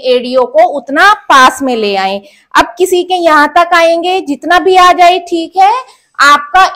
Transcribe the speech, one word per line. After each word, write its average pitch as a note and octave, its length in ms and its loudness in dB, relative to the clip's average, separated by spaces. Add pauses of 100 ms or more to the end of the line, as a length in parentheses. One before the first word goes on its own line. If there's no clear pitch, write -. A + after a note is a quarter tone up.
एड़ियों B3 400 -2
को, C#4+ 240 2
उतना D4+ 440 -2
पास D4+ 500 0
में B3+ 140 -4
ले G3+ 200 -4
आएं। G3 240 -4 (380)
अब F#4 200 -4
किसी F4+ 240 -2
के F4+ 120 -4
यहाँ D4+ 340 2
तक E4+ 260 0
आएंगे, E4+ 460 0
जितना D4 380 -4
भी F#4 180 0
आ F4+ 160 4
जाए F4+ 260 2
ठीक E4 380 -8
है। F#4+ 160 2 (480)
आपका D4 440 2 (120)